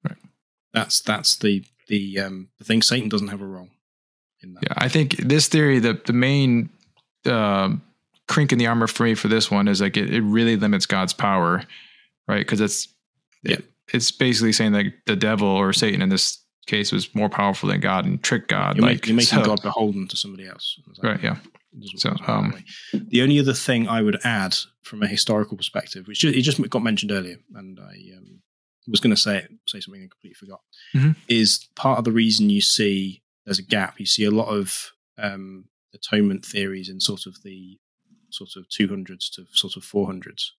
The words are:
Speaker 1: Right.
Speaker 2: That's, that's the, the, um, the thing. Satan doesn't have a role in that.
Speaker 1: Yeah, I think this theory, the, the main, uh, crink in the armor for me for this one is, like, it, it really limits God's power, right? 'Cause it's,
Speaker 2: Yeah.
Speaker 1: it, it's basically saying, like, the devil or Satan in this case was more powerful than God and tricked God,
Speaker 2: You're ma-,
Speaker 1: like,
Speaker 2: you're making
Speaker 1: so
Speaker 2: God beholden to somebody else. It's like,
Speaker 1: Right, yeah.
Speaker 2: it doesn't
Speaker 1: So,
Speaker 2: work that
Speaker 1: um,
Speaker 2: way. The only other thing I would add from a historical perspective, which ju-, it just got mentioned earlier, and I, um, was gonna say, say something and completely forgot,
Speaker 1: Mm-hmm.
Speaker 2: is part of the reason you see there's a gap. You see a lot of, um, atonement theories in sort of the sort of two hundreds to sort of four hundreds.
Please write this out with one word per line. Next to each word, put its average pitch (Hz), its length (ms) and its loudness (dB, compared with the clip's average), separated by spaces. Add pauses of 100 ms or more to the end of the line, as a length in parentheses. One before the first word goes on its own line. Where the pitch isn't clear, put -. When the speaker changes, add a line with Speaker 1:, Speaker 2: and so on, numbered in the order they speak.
Speaker 1:
Right. - 160 -8 (560)
Speaker 2:
That's, - 260 0
that's - 360 -2
the, 101 280 0 (240)
the, 98 320 -2
um, 95 280 -8 (100)
the 110 60 -20
thing. 110 180 2
Satan 117 260 0
doesn't 104 200 -2
have 101 140 -10
a 98 40 -10
role 92 220 -14 (720)
in 90 120 -20
that. - 100 -8
Speaker 1:
Yeah, - 140 -2
I 127 100 2
think 143 280 2
this 143 320 2
theory, 147 300 4
the, 113 280 2
the 123 60 0
main, 127 580 2 (560)
uh, 104 440 2 (580)
crink 147 240 2
in 120 60 4
the 117 80 2
armor 117 200 2
for - 180 0
me 113 100 4
for 107 140 -2
this 110 220 2
one 101 180 2
is, 98 120 2
like, 98 160 0
it, 104 160 0
it 113 100 2
really 113 340 4
limits 104 300 2
God's 92 260 0
power, 90 500 2 (680)
right? 104 180 -2
'Cause 104 140 -2
it's, - 280 -2 (540)
Speaker 2:
Yeah. - 120 0
Speaker 1:
it, - 100 -10 (280)
it's 117 200 0
basically 113 400 2
saying, 107 200 2
like, 101 220 0 (120)
the 107 100 0
devil 104 320 2
or 95 240 2
Satan 101 280 0
in 95 80 2
this - 300 0 (280)
case 104 260 -2
was 98 220 -2
more 104 140 0
powerful 101 400 0
than 98 120 0
God 95 260 0
and 95 160 -2
tricked - 260 -2
God, 98 280 0
Speaker 2:
You're 98 100 4
ma-, - 60 6
Speaker 1:
like, - 140 -2
Speaker 2:
you're 113 100 2
making 117 240 4
Speaker 1:
so 110 40 2
Speaker 2:
God 104 160 2
beholden 101 480 -2
to - 80 -8
somebody 95 300 -8
else. - 320 -10 (100)
It's - 120 -20
like, 107 160 -2
Speaker 1:
Right, 95 80 -6
yeah. - 120 0 (380)
Speaker 2:
it - 60 -18
doesn't 104 180 -16
Speaker 1:
So, - 120 -2
Speaker 2:
work - 100 -4
that - 100 -4
Speaker 1:
um, 104 220 0
Speaker 2:
way. - 120 -12 (440)
The 120 140 2
only 143 180 6
other 135 120 2
thing 117 360 -2
I 113 120 0
would 107 240 2
add 101 320 -2 (260)
from 107 200 -6
a 104 60 0
historical 104 480 -2
perspective, - 500 -10
which 104 140 -8
ju-, 156 100 4
it 131 120 2
just 139 280 0
got 113 140 -2
mentioned 104 260 -2
earlier, 90 260 -6 (200)
and 95 240 -20
I, 95 360 -20
um, 95 240 -20 (480)
was 107 120 0
gonna 107 160 4
say, 101 300 0 (220)
say - 120 -10
something 95 220 -18
and 92 80 -20
completely - 240 -20
forgot, 98 260 -20 (340)
Speaker 1:
Mm-hmm. 143 180 4 (160)
Speaker 2:
is 113 480 2
part 135 220 2
of 117 60 -2
the 113 80 0
reason 110 380 4
you 101 100 2
see 98 600 0 (220)
there's 95 160 -4
a - 20 -14
gap. 95 380 -2
You 98 60 -6
see - 180 0
a 104 60 4
lot 107 180 2
of, 104 440 -4 (260)
um, 95 480 -10 (280)
atonement 101 500 0
theories 95 440 -8
in 95 120 -12
sort 98 260 -4
of 92 160 -20
the 95 360 -20 (520)
sort - 260 -14
of 92 120 -20
two 101 200 0
hundreds 95 420 -10
to 92 220 -20
sort - 240 -4
of 95 80 -18
four 101 220 -2
hundreds. - 540 -10